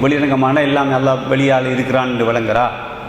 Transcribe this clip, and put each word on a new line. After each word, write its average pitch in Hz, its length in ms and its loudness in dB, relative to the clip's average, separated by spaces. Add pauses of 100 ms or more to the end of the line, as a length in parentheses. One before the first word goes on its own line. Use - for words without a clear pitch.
வெளிரங்கமான 135 580 2
எல்லாமே 139 360 0
அல்லாஹ் 131 320 0
வெளியால் 135 440 2
இருக்கிறான் 127 360 0
என்று 117 260 0
விளங்குறா, 117 340 0 (420)